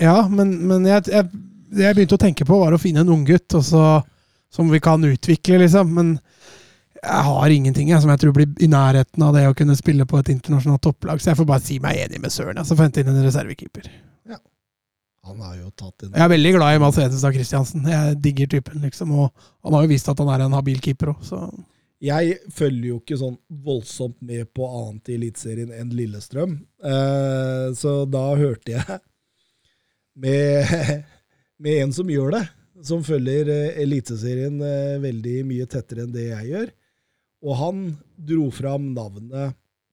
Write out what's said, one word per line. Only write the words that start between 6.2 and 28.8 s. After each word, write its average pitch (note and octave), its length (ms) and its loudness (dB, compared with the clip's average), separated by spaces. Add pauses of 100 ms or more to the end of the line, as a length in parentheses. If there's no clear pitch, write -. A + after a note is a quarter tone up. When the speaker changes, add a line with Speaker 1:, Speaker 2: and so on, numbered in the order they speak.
Speaker 1:
jeg - 320 -2
har D3 260 4
ingenting, C#3+ 400 2
jeg, D#3+ 80 6
som D3 140 4
jeg C#3+ 80 0
tror D3 140 6
blir D3 140 4 (140)
i D#3+ 60 6
nærheten C3+ 520 4
av D3 140 4
det C#3+ 100 6
å C3+ 120 4
kunne C#3+ 180 4
spille C#3 320 2
på D3 140 2
et C#3+ 100 0
internasjonalt C#3 500 0
topplag, D#3 380 -2
så E3+ 120 2
jeg C#3+ 100 2
får D#3 80 0
bare C3 160 2
si C#3 160 -6
meg - 240 -2
enig - 180 -10
med - 80 -6
Søren, - 240 -8
jeg, F3 140 -6
så D#3+ 80 2
får D#3+ 80 6
jeg C3+ 60 0
hente C#3+ 120 0
inn C3+ 80 0
en C3+ 140 2
reservekeeper. - 640 -6 (420)
Speaker 2:
Ja. - 80 -18 (840)
Han G2+ 200 -16
har F2+ 160 -14
jo F2+ 160 -16
tatt G2 300 -16
en F#2+ 100 -12
Speaker 1:
Jeg D#3+ 80 6
er F3 80 6
veldig E3+ 240 4
glad D3+ 220 4
i - 40 4
Mads C#3+ 200 2
Hedenstad C3+ 340 0
Christiansen. C3+ 500 -4
Jeg D3+ 380 0
digger C#3 320 0
typen, D3 260 -6
liksom, D3+ 300 -6
og C#3+ 180 2 (340)
han D#3 120 0
har D3 80 4
jo D#3 80 2
vist C3+ 160 -2
at D3 160 -2
han C#3+ 80 0
er C3 140 0
en C#3 100 0
habil C3+ 240 -2
keeper C#3+ 320 -4
også, F3+ 320 -12
så - 0 - (600)
Speaker 2:
Jeg E3 300 -2 (180)
følger B2+ 380 -4
jo A#2+ 100 -6
ikke - 160 -8
sånn B2+ 220 -8 (260)
voldsomt B2+ 560 -8
med A#2 320 -12
på B2+ 160 -8
annet A2+ 400 -14
i B2 80 -8
Eliteserien A#2 560 -10
enn A#2 220 -12
Lillestrøm. A#2+ 640 -8 (260)
Eh, C3+ 880 -4
så C#3+ 220 -4 (100)
da C3+ 200 -4 (120)
hørte C3 380 -4
jeg F#3 240 -8 (1200)